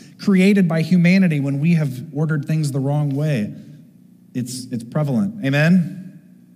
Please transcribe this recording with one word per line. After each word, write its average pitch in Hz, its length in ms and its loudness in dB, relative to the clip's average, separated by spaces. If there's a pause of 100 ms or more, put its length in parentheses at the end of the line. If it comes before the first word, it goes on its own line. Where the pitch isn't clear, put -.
(220)
created 190 480 4
by 165 120 0
humanity 175 580 4
when 139 200 -2
we 165 140 2
have 139 420 -4
ordered 151 300 -2
things 156 260 -2
the 135 80 -4
wrong 143 300 -2
way, 135 440 -2 (800)
it's, - 320 -8
it's - 180 -8
prevalent. 123 600 -2
Amen? 151 760 0 (340)